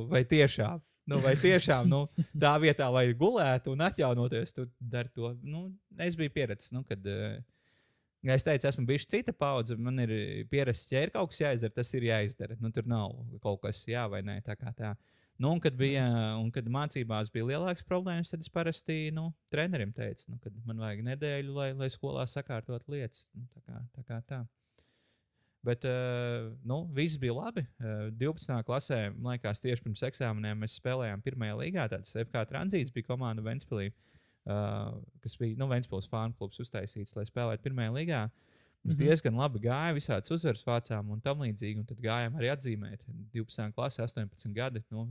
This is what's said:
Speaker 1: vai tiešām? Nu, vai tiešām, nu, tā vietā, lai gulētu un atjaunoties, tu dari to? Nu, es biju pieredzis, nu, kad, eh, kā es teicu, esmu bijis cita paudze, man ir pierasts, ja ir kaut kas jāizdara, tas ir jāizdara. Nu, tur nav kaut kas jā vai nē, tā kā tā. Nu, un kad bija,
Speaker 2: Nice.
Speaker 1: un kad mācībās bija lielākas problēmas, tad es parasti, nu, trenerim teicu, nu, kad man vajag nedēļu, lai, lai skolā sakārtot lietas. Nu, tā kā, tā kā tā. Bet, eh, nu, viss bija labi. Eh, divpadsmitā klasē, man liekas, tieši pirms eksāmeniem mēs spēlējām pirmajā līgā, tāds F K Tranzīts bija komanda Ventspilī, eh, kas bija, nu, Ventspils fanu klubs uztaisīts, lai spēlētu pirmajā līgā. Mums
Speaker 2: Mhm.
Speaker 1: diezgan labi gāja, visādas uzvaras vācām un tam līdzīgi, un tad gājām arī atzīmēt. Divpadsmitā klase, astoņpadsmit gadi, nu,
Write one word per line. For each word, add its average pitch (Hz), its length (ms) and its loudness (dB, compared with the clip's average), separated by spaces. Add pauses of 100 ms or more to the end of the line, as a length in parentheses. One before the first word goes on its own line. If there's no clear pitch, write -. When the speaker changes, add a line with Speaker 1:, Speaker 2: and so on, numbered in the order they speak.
Speaker 1:
vai 127 200 4
tiešām? 147 600 4 (240)
Nu, 143 100 2
vai 131 160 6
tiešām, 151 560 6
nu, 139 140 6 (260)
tā 147 300 6
vietā, 151 280 6
lai 123 220 8
gulētu 135 640 4
un 139 80 0
atjaunoties, 123 720 2
tu 127 220 -6
dari 120 340 -4
to? 117 300 -4
Nu, 151 240 -8 (320)
es 175 200 -2
biju 156 160 0
pieredzis, 117 400 -2
nu, 127 140 -4
kad, 101 180 -6
eh, 101 360 -4 (840)
kā 131 140 4
es - 80 2
teicu, 143 240 4
esmu 127 160 0
bijis 135 240 2
cita 226 240 0
paudze, 123 420 0
man 123 240 -2
ir 113 140 2 (300)
pierasts, 131 500 0
ja 131 80 4
ir 180 80 2
kaut 190 240 -2
kas - 80 -4
jāizdara, 120 320 0
tas 120 200 -2
ir 123 120 0
jāizdara. 110 520 0
Nu, 113 140 -2
tur 113 140 -4
nav 117 320 0 (220)
kaut 101 260 -2
kas 104 180 -4
jā 117 240 -2
vai 98 140 -4
nē, 101 220 -6
tā 107 120 -6
kā 117 160 -10
tā. 107 220 -6 (460)
Nu, 131 100 2
un 170 100 2
kad 156 140 2
bija, 135 320 2
Speaker 2:
Nice. 117 180 4 (120)
Speaker 1:
un 113 160 0
kad 117 180 -4
mācībās 120 640 -2
bija 117 160 -2
lielākas 170 340 -2
problēmas, 180 460 -2
tad 160 160 -8
es - 80 -12
parasti, 160 460 -2 (100)
nu, 160 220 -4 (160)
trenerim 151 440 0
teicu, - 380 -8
nu, 120 80 -10
kad 117 240 -12
man 113 160 -6
vajag 107 240 -4
nedēļu, 139 560 -4
lai, 139 160 0
lai 131 160 -2
skolā 131 380 -4
sakārtot 120 600 -6
lietas. 143 420 -8
Nu, 123 200 -14
tā - 160 -20
kā, 117 240 -12
tā - 160 -14
kā 117 160 -6
tā. 127 220 -8 (1200)
Bet, 120 220 0
eh, 123 600 0 (140)
nu, 131 280 -2
viss 151 300 0
bija 123 180 0
labi. 202 260 -4
Eh, 110 480 -6
divpadsmitā 123 560 -2
klasē, 131 340 0 (120)
man 120 240 -4
liekas, 107 260 -4
tieši 123 240 0
pirms 107 160 -4
eksāmeniem 107 560 -2
mēs 107 220 -4
spēlējām 120 420 -2
pirmajā 113 380 -2
līgā, 165 300 -2
tāds 95 280 -6
F 117 160 -2
K 120 120 0
Tranzīts 160 460 0
bija 117 140 -6
komanda 120 400 -2
Ventspilī, 110 460 -4
eh, 104 1000 -6 (320)
kas - 160 -10
bija, 117 200 -2
nu, 135 120 -2
Ventspils 120 400 -2
fanu 113 240 -2
klubs - 260 -8
uztaisīts, 104 560 -8
lai 107 140 -4
spēlētu 117 320 -2
pirmajā 123 320 -2
līgā. 147 300 0 (600)
Mums 151 120 4
Speaker 2:
Mhm. 147 80 4
Speaker 1:
diezgan 147 320 6
labi 127 240 0
gāja, 139 320 2
visādas 127 400 0
uzvaras 165 320 0
vācām 110 460 0
un 110 100 -4
tam 139 160 0
līdzīgi, 107 400 -2
un 107 80 -4
tad 117 160 -10
gājām 117 400 0
arī 117 80 2
atzīmēt. 110 560 -4 (260)
Divpadsmitā 110 440 -4
klase, 123 260 -2
astoņpadsmit 110 540 -6
gadi, 120 340 -4
nu, 113 220 -4